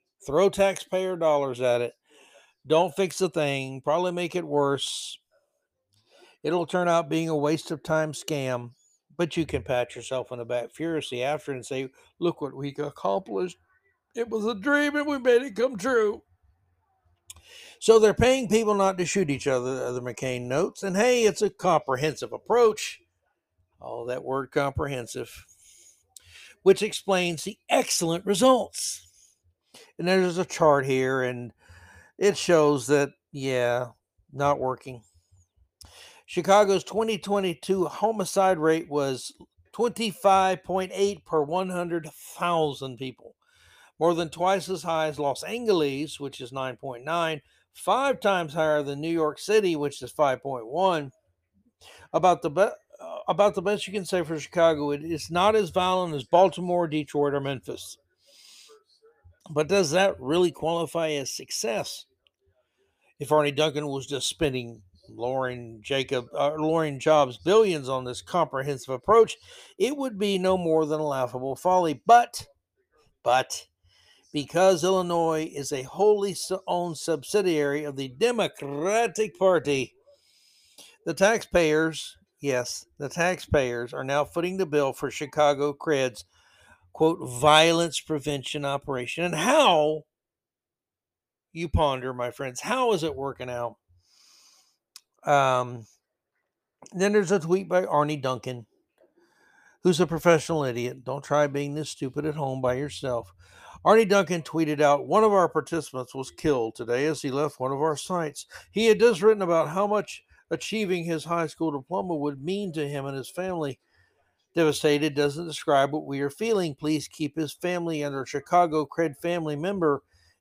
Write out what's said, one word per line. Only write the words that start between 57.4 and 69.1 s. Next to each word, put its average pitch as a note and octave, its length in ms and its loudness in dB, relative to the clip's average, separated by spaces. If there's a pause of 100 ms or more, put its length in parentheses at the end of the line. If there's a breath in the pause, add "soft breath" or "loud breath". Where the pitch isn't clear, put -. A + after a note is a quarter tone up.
Memphis. - 580 -8 (1500 loud breath)
But D3+ 180 0
does F#3 220 2
that F#3+ 280 2
really E3 320 2
qualify E3 600 -4
as C#3+ 200 -6
success? - 760 -6 (1120)
If C#3+ 100 -10
Arnie D3 260 2
Duncan D3+ 320 -2
was C#3 200 -6
just C3+ 220 -6
spending B2 540 -4 (260)
Lauren A#2+ 720 -6
Jacob, C3 500 -2
uh, D3 220 -2
Lauren D#3 460 -2
Jobs' C#3+ 360 4
billions F3 520 2
on C3 160 -4
this B2 180 -10
comprehensive C#3 720 -4
approach, A3 420 4 (420 loud breath)